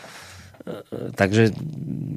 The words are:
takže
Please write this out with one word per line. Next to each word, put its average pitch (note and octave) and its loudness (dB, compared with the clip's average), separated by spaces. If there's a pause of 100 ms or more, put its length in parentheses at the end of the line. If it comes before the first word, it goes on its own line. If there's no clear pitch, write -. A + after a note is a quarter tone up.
(1120)
takže G#2 6 (640)